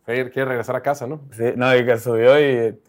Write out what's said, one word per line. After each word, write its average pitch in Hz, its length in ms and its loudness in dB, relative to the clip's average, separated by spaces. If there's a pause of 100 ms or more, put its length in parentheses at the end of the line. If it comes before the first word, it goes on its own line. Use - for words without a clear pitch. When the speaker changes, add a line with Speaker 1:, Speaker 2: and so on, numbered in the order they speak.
Speaker 1:
Sí, 117 60 -8 (200)
quiere 135 120 -4
regresar 123 320 -4
a - 60 -8
casa, 139 240 -4
¿no? 147 160 -12 (100)
Speaker 2:
Sí, 110 120 -6 (120)
no, 127 180 2
y 123 120 2
que 120 120 2
subió 120 400 4
y, 120 500 0